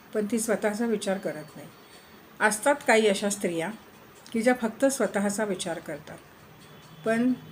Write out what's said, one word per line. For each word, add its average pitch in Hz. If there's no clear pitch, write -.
पण 214
ती 233
स्वतःचा 214
विचार 202
करत 151
नाही. -
असतात 214
काही 220
अशा 202
स्त्रिया 175
की 226
ज्या 247
फक्त 226
स्वतःचा 202
विचार 180
करतात, 156
पण 233